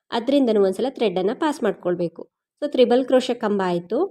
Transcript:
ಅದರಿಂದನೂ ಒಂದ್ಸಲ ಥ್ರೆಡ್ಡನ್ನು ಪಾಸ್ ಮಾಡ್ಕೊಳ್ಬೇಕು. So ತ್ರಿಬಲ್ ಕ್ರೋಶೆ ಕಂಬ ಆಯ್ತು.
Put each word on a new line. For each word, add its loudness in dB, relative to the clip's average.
ಅದರಿಂದನೂ 2
ಒಂದ್ಸಲ 0
ಥ್ರೆಡ್ಡನ್ನು 0
ಪಾಸ್ -2
ಮಾಡ್ಕೊಳ್ಬೇಕು. -4
So -4
ತ್ರಿಬಲ್ 2
ಕ್ರೋಶೆ 0
ಕಂಬ -2
ಆಯ್ತು. -2